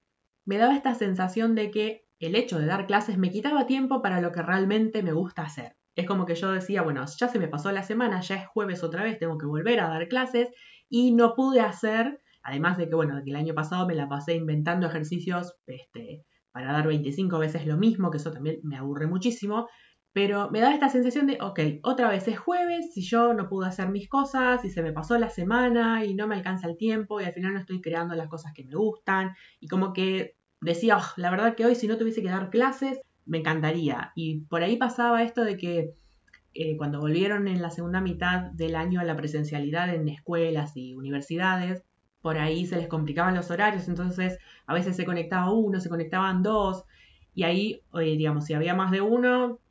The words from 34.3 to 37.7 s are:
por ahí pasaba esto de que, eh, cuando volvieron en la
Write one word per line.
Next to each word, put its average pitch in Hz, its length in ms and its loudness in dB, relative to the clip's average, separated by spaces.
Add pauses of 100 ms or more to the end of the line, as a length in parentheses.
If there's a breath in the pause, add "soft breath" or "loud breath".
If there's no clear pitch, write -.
por 165 160 0
ahí 226 160 2
pasaba 233 440 2
esto 233 220 0
de 196 140 -2
que, 170 340 -2 (640 loud breath)
eh, 156 240 -4
cuando 147 220 -4
volvieron 196 480 2
en 180 120 0
la 170 100 -4